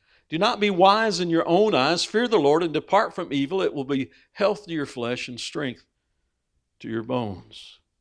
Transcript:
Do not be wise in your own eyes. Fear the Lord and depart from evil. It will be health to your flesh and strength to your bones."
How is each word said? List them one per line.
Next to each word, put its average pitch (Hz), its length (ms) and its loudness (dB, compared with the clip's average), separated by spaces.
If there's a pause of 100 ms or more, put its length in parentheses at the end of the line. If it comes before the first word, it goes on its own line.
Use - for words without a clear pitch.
(280)
Do 156 100 -6
not 214 200 0
be 208 120 2
wise 196 500 4
in 175 100 -2
your 165 160 2
own 202 260 4
eyes. 151 320 2
Fear 233 220 0
the 220 120 2
Lord 151 260 4
and 156 100 -4
depart 190 400 0
from 180 180 -8
evil. 143 300 -2
It 151 100 0
will 139 120 -6
be 139 260 -4 (220)
health 208 340 -2
to 170 60 -10
your 151 120 -4
flesh 120 440 -6
and 120 100 -14
strength 139 460 -8 (960)
to - 80 -14
your 113 160 -6
bones." 117 760 -8 (220)